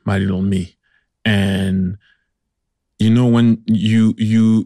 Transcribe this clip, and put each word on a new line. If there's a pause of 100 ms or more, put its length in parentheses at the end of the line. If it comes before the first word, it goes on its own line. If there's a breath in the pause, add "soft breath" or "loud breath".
my
little
me. (500)
And, (1000)
you
know,
when
you,
you,